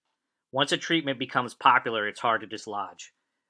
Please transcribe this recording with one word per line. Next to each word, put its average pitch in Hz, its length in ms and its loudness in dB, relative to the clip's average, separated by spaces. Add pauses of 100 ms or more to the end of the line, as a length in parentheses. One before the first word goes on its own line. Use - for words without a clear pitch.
(500)
Once 139 220 0
a 165 60 0
treatment 139 400 -2
becomes 127 340 -4
popular, 120 560 4
it's - 120 -10
hard 113 200 2
to 107 60 -14
dislodge. 101 680 -10 (380)